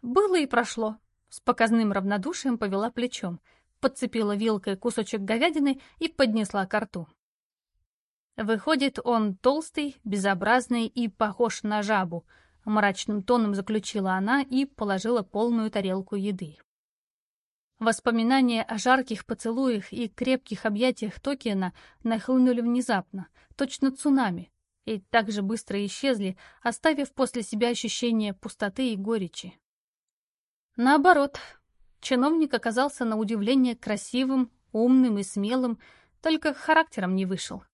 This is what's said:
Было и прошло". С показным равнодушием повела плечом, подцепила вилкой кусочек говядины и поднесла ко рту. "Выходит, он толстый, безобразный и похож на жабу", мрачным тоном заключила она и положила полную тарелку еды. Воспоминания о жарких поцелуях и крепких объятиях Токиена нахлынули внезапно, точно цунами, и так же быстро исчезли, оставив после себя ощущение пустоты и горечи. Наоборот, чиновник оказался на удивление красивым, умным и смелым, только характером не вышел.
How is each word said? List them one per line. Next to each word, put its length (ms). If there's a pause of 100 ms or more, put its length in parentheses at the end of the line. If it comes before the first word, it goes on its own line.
Было 380
и 80
прошло". 500 (320)
С 100
показным 520
равнодушием 680
повела 320
плечом, 500 (420)
подцепила 540
вилкой 420
кусочек 440
говядины 580 (200)
и 80
поднесла 580
ко 140
рту. 280 (1300)
"Выходит, 680
он 320
толстый, 680
безобразный 840
и 200
похож 540
на 220
жабу", 420 (400)
мрачным 560
тоном 320
заключила 600
она 280
и 240
положила 560
полную 480
тарелку 460
еды. 420 (1200)
Воспоминания 840
о 160
жарких 440
поцелуях 680
и 140
крепких 580
объятиях 540
Токиена 540 (300)
нахлынули 580
внезапно, 680 (280)
точно 360
цунами, 600 (340)
и 140
так 300
же 140
быстро 420
исчезли, 520 (260)
оставив 500
после 300
себя 260
ощущение 640
пустоты 600
и 20
горечи. 640 (1160)
Наоборот, 640 (600)
чиновник 560
оказался 500
на 100
удивление 600
красивым, 760 (200)
умным 480
и 40
смелым, 540 (440)
только 340
характером 600
не 120
вышел. 360 (100)